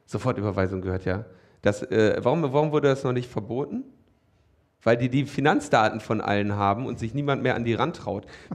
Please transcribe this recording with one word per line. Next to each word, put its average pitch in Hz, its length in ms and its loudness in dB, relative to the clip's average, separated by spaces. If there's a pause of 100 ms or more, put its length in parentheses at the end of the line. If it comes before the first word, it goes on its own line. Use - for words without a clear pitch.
Sofortüberweisung 101 760 -2
gehört 92 220 -4
ja. 95 220 -4 (360)
Das, 101 220 0
äh, 107 380 4
warum, 143 220 2
warum 147 280 2
wurde 143 160 4
das 135 160 2
noch 127 80 0
nicht 123 180 -4
verboten? 127 540 -6 (1000)
Weil 117 120 4
die 127 140 2
die 135 160 0
Finanzdaten 135 720 2
von 107 220 -4
allen 101 340 0
haben 101 300 2
und 117 120 -6
sich 113 160 -6
niemand 139 300 -2
mehr 127 120 0
an 117 100 -4
die 117 80 2
rantraut. 107 520 -4 (300)